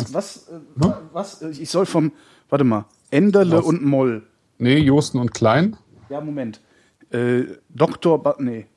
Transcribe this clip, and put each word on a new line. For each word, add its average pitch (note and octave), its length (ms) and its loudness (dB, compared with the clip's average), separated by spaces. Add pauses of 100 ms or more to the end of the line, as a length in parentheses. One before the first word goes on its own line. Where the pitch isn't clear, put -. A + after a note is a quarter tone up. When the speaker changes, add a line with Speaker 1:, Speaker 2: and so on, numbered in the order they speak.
Speaker 1:
Einf- B2 80 -12
Speaker 2:
was, - 320 -10
äh, D3+ 360 -8
Speaker 1:
Hm? B2 100 2 (200)
Speaker 2:
was, F#3+ 300 -10
äh, D#3+ 80 -10
ich D3+ 180 -14
soll F3+ 160 0
vom, D#3+ 260 0 (380)
warte C#3+ 140 2
mal, A2 220 0 (260)
Enderle F#3 480 4
Speaker 1:
Auf E3 60 0
Speaker 2:
und D#3 200 0
Moll. C3 380 0 (340)
Speaker 1:
Nee, B2+ 220 2
Josten C#3+ 400 2
und A#2+ 160 -2
Klein. D3 420 2 (320)
Speaker 2:
Ja, C#3+ 120 -10
Moment. C#3 380 -10 (520)
Äh, B2 320 0 (260)
Doktor D#3 540 0
Ba-, C#3+ 160 0
nee. C#3 260 -6 (120)